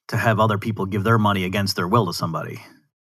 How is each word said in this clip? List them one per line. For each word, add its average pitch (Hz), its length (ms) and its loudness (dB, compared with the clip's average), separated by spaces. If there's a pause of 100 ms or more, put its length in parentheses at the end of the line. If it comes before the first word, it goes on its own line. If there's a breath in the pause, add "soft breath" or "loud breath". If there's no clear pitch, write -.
to - 100 -4
have 110 220 2
other 107 180 4
people 104 300 -4
give 98 160 -2
their 113 160 4
money 101 240 2
against 98 320 -2
their 87 140 -2
will 107 180 4
to 87 60 -6
somebody. 82 480 -6 (400 loud breath)